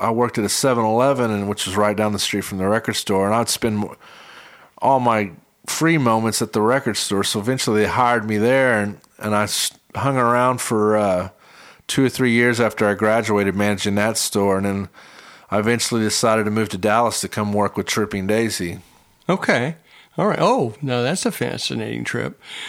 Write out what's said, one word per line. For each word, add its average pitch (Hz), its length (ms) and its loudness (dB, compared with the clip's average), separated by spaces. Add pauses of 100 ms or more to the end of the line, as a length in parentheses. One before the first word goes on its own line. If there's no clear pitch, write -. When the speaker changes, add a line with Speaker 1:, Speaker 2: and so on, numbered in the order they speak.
Speaker 1:
I 113 100 0
worked 117 260 0
at 107 80 0
a 101 40 0
seven 120 360 2
eleven, 120 460 2
and 101 180 -2
which 101 160 -4
was 95 120 -4
right 104 200 2
down 107 160 0
the 98 60 -4
street - 220 -2
from 95 180 -8
the 95 80 -2
record 110 280 0
store, 98 320 0
and 107 100 2
I'd 117 120 0
spend 107 300 -2
mo-, - 180 -6 (840)
all 135 200 2
my 110 320 0 (360)
free 160 320 2
moments 113 440 2
at 110 100 -4
the 110 80 2
record 117 360 2
store. 98 280 -2
So - 160 -2
eventually 113 420 0
they 95 60 2
hired 120 380 2
me 107 120 -2
there, 123 420 2
and, 101 180 -4 (200)
and 104 180 -2
I 104 80 2
s-, - 260 -4 (240)
hung 135 220 -2
around 123 440 2
for, 107 360 2
uh, 95 320 0 (600)
two 135 160 2
or 127 40 2
three 123 240 0
years 120 260 4
after 110 300 2
I 101 60 2
graduated 104 600 2
managing 101 400 0
that 107 220 0
store, 98 400 0
and 98 100 -2
then 98 220 -4 (640)
I 104 80 0
eventually 113 420 0
decided 110 420 2
to 104 60 -2
move 107 200 -2
to 95 80 -8
Dallas 107 420 2
to 95 80 -6
come 104 240 -4
work 101 240 0
with 98 100 -4
Tripping 98 400 -2
Daisy. 104 520 -2 (500)
Speaker 2:
Okay. 165 480 0 (420)
All 175 80 0
right. - 140 0
Oh, 170 420 2
now 123 200 -2
that's 156 240 -2
a 226 40 0
fascinating 117 720 -6
trip. - 380 -6 (280)